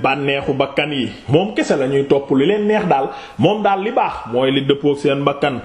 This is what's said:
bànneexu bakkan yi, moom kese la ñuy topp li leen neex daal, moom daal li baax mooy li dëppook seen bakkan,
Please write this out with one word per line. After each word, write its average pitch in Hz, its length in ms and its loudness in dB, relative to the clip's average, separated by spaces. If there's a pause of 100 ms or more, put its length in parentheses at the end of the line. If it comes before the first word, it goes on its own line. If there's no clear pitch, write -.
bànneexu 139 520 -2
bakkan 143 400 -2
yi, 120 160 -2 (180)
moom 190 280 2
kese 208 200 0
la 131 120 0
ñuy 139 200 0
topp 139 240 2
li 139 140 4
leen 208 220 0
neex 214 200 2
daal, 139 220 2 (280)
moom 202 260 2
daal 196 200 2
li 226 80 -2
baax 208 400 -2
mooy 131 200 2
li 139 140 2
dëppook 143 340 2
seen 143 260 0
bakkan, 139 400 -2